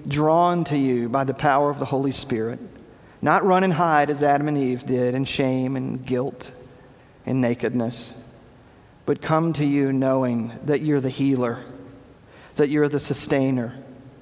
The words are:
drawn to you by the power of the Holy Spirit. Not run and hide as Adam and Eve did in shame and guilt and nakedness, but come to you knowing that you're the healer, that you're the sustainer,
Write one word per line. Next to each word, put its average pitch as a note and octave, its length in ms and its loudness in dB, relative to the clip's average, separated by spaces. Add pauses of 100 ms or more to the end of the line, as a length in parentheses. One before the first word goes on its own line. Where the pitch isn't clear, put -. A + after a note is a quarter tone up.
drawn D#3+ 580 2
to D3+ 120 -2
you B2+ 320 0
by C3+ 140 0
the C3+ 100 -2
power C#3+ 360 2
of C#3+ 80 -2
the C3+ 80 -4
Holy C#3 260 -2
Spirit. A#2 480 -4 (640)
Not D#3+ 240 4
run F#3 180 4
and F#3 100 2
hide D3+ 360 4
as D3 140 -2
Adam C#3+ 240 4
and D3 100 0
Eve B2+ 260 -2
did B2+ 300 0
in C3 120 -2
shame C3 500 0
and B2+ 280 -6
guilt B2+ 460 -6 (760)
and C3 160 -2
nakedness, A#2+ 760 -2 (920)
but C#3+ 160 -2
come D#3+ 320 0
to D3+ 120 -2
you C#3+ 280 0
knowing C3 580 0 (140)
that C#3+ 160 0
you're D3 180 0
the C3 100 -2
healer, B2 500 0 (960)
that D3 140 2
you're D3 200 2
the C#3 100 0
sustainer, C3+ 760 -2 (460)